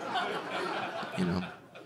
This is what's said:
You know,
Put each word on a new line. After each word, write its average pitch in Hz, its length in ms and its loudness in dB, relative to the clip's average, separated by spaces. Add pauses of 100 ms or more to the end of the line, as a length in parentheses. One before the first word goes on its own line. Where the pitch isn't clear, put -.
(1160)
You - 80 4
know, - 180 4 (420)